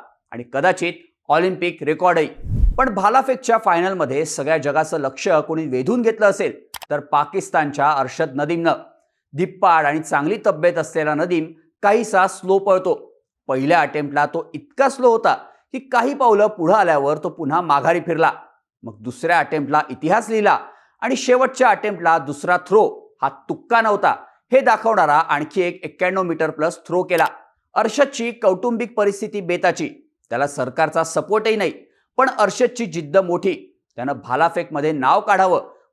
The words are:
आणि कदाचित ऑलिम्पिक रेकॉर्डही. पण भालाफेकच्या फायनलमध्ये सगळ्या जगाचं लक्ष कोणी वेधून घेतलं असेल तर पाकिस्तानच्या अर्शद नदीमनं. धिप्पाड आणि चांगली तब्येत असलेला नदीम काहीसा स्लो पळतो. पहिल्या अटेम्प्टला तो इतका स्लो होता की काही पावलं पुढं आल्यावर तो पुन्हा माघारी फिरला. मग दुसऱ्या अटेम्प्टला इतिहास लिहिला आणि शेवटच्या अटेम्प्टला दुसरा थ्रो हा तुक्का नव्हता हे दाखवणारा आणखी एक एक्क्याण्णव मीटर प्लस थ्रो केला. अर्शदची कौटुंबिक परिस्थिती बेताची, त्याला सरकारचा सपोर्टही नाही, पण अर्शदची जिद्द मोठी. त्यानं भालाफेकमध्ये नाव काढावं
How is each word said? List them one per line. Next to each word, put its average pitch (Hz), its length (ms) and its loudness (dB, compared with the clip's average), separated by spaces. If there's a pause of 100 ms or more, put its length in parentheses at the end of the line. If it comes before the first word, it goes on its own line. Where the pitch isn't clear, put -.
(320)
आणि 120 200 -12
कदाचित 175 400 0 (360)
ऑलिम्पिक 170 540 0
रेकॉर्डही. 160 460 0 (500)
पण 254 160 0
भालाफेकच्या 233 640 2
फायनलमध्ये 170 680 0
सगळ्या 156 320 -2
जगाचं 151 400 -2
लक्ष 135 300 -4 (180)
कोणी 160 200 -4
वेधून 135 360 -2
घेतलं 214 240 2
असेल 190 260 0 (380)
तर 147 120 -2
पाकिस्तानच्या 147 880 0
अर्शद 139 440 -2
नदीमनं. 156 400 -2 (600)
धिप्पाड 170 520 2
आणि 151 140 0
चांगली 160 460 -2
तब्येत 170 320 0
असलेला 151 360 -2
नदीम 160 380 -2 (300)
काहीसा 202 460 2
स्लो 190 300 -2
पळतो. 185 360 0 (540)
पहिल्या 139 320 2
अटेम्प्टला 147 460 -2
तो 156 280 -8
इतका 262 340 -2
स्लो 254 220 2
होता 220 240 2 (400)
की 262 40 -8 (100)
काही 254 260 0
पावलं 214 340 4
पुढं 180 260 0
आल्यावर 151 440 2
तो 175 100 -6
पुन्हा 156 340 -4
माघारी 156 380 2
फिरला. 160 320 0 (500)
मग 107 200 -16
दुसऱ्या 160 360 0
अटेम्प्टला 147 520 0
इतिहास 180 400 0
लिहिला 202 280 2 (440)
आणि 240 140 -2
शेवटच्या 254 520 2
अटेम्प्टला 175 500 2
दुसरा 151 400 -2
थ्रो 190 280 2 (360)
हा 139 60 0 (200)
तुक्का 226 320 -2
नव्हता 202 340 2 (380)
हे 269 80 6
दाखवणारा 214 540 2
आणखी 151 480 0
एक 175 220 -6
एक्क्याण्णव 185 380 -2
मीटर 160 280 -2
प्लस 160 360 -2
थ्रो 180 160 0
केला. 170 240 0 (480)
अर्शदची 233 580 0
कौटुंबिक 233 640 -2
परिस्थिती 202 440 -2
बेताची, 170 480 -2 (420)
त्याला 127 160 -2
सरकारचा 156 580 -2
सपोर्टही 214 520 -2
नाही, 180 160 -2 (460)
पण 262 120 2
अर्शदची 233 560 0
जिद्द 156 300 -6
मोठी. 175 380 0 (440)
त्यानं 127 200 -6
भालाफेकमध्ये 143 720 -2
नाव 143 280 2
काढावं 190 460 2 (260)